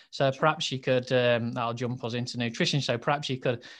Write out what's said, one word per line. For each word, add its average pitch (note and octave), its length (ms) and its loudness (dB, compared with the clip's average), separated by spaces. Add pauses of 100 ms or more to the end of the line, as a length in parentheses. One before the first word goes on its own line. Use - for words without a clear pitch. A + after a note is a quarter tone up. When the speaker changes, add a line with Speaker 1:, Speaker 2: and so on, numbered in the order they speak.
(100)
Speaker 1:
So C#3 200 0
Speaker 2:
Sure. C3+ 100 -4
Speaker 1:
perhaps D#3 320 2
you C3 60 -2
could, B2+ 340 0
um, A#2+ 400 4
that'll A#2+ 220 -2
jump B2 300 -4
us A#2 100 -4
into B2 240 -4
nutrition. B2 420 0
So B2 160 2
perhaps C#3+ 320 0
you C3 100 -2
could A#2+ 260 -2 (160)